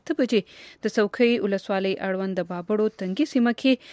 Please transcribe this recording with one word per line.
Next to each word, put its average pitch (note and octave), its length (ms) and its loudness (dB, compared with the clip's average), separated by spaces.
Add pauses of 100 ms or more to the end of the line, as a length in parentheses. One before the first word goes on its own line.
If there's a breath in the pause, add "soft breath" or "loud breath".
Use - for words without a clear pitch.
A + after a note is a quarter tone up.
اته - 180 -4
بجې A#3+ 240 2 (400 loud breath)
د G#3+ 140 -2
څوکۍ A#3 360 2 (140)
ولسوالۍ G3 480 -2 (140)
اړوند F#3+ 340 -4
د E3+ 100 -8
بابړو G#3 340 -2 (180)
تنګي F#3+ 280 -2
سیمه A#3+ 280 2
کې C4 120 4 (200 loud breath)